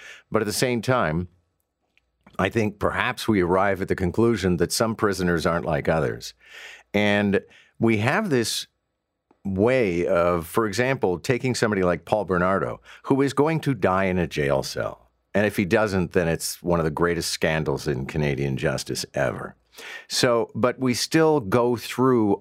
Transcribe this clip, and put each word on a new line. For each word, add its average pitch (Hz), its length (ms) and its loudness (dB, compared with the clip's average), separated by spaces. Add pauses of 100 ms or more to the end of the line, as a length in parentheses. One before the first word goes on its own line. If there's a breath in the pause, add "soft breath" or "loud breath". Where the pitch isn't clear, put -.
(300 loud breath)
But 110 100 0
at 107 60 -2
the 101 80 -4
same 123 260 0
time, 90 480 0 (1120)
I 95 100 2
think 107 300 -2
perhaps 104 500 -2
we 104 140 6
arrive 92 400 2
at 90 60 -6
the 92 60 0
conclusion 92 640 2
that 82 160 0
some 113 240 0
prisoners 90 480 0
aren't 82 220 0
like 73 200 -2
others. 73 460 -2 (600 loud breath)
And 104 480 2 (360 soft breath)
we 113 200 2
have 165 320 -2
this 120 380 -2 (760)
way 98 640 2
of, 87 400 2
for 113 200 0
example, 107 520 -2
taking 123 360 -2
somebody 107 280 0
like 87 240 0
Paul 107 180 0
Bernardo, 90 560 0 (240 loud breath)
who 135 160 2
is 139 140 0
going 156 260 0
to 139 140 -2
die 95 300 2
in 92 140 0
a 85 80 0
jail 69 360 -2
cell. - 480 -8 (240)
And 104 120 2
if 104 120 -2
he 107 80 2
doesn't, 95 460 0
then 90 140 2
it's - 360 -4
one 87 180 0
of 80 40 0
the 80 60 0
greatest 85 400 -2
scandals 78 560 -2
in 69 200 -4
Canadian 69 500 -2
justice 65 480 -4 (100)
ever. - 420 -4 (520 loud breath)
So, 120 480 2
but 120 240 0
we 127 120 0
still 160 460 2
go 120 380 0
through 120 640 2